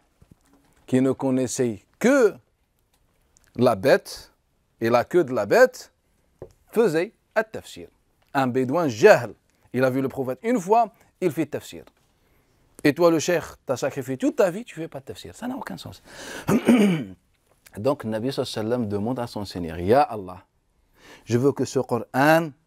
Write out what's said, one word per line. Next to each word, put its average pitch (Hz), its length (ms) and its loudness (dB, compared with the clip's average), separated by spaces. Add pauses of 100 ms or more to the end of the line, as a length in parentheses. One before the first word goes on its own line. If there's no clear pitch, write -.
(880)
qui 127 140 0
ne 135 100 0
connaissaient 127 720 -4 (160)
que 247 340 4 (1200)
la 117 200 2
bête 135 560 0 (500)
et 113 80 0
la 120 140 4
queue 175 200 2
de 131 100 -4
la 107 120 -2
bête, 233 460 2 (800)
faisaient 202 420 0 (220)
at-tafsir. - 540 -8 (440)
Un 135 140 0
Bédouin 131 400 0
jahl, 123 460 6 (400)
il 123 100 0
a 131 60 2
vu 135 120 -2
le 135 60 -2
prophète 127 360 -6
une 233 160 0
fois, 208 320 2 (280)
il 180 120 0
fait 151 140 -4
tafsir. 87 380 -12 (1000)
Et 147 100 4
toi, 170 180 4
le 165 80 2
cheikh, 165 240 0 (220)
t'as 123 120 -2
sacrifié 131 400 -6
toute 277 200 -2
ta 196 120 4
vie, 202 140 -8
tu - 120 -20
fais 160 120 -10
pas 143 120 -14
de - 60 -20
tafsir. 95 300 -16
Ça - 120 -12
n'a - 80 -8
aucun - 220 -12
sens. - 240 -18 (460)
<clears throat> 196 1300 0
Donc, 127 280 -2
Nabi 110 260 -4
sallallahu 131 220 -6
alayhi 110 160 -4
wa 120 80 0
sallam 117 100 -4
demande 104 320 -4
à 120 80 -6
son 104 180 -10
Seigneur, 85 340 -8
Ya 104 220 4
Allah, 92 420 -6 (800)
je 113 120 0
veux 131 140 4
que 131 140 -2
ce - 140 -4
Coran, 139 720 0 (160)